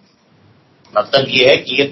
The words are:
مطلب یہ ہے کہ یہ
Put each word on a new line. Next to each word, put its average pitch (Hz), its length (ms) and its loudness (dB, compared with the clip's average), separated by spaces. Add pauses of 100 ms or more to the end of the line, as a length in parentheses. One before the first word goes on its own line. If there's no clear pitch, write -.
(960)
مطلب 131 340 -2
یہ 127 200 2
ہے 147 80 4
کہ 131 260 -4
یہ - 100 -2